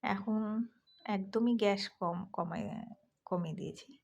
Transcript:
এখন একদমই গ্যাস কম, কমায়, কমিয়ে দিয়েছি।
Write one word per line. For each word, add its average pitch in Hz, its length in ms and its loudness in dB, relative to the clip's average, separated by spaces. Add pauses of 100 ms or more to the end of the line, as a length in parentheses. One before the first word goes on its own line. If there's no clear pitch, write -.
এখন 214 640 0 (400)
একদমই 214 500 2
গ্যাস 202 340 4
কম, 180 360 -2
কমায়, 170 440 -4 (560)
কমিয়ে 165 300 -2
দিয়েছি। - 480 -10